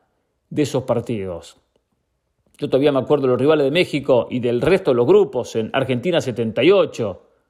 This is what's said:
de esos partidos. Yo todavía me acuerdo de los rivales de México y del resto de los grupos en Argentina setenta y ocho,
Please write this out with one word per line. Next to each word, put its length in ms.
de 120
esos 220
partidos. 720
Yo 100
todavía 220
me 80
acuerdo 240
de 100
los 60
rivales 260
de 60
México 580
y 100
del 220
resto 300
de 40
los 120
grupos 480
en 180
Argentina 480
setenta 420
y 80
ocho, 520